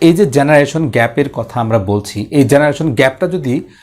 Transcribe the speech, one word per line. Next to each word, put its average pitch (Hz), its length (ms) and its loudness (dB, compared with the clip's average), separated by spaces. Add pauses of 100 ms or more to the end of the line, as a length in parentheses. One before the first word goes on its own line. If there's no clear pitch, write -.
এই 170 120 4
যে 196 120 2
জেনারেশন 143 640 2
গ্যাপের 120 400 -2
কথা 120 300 -8
আমরা 113 200 0
বলছি, 101 520 -4
এই 143 120 4
জেনারেশন 143 520 0
গ্যাপটা 131 320 0
যদি 151 360 -4 (200)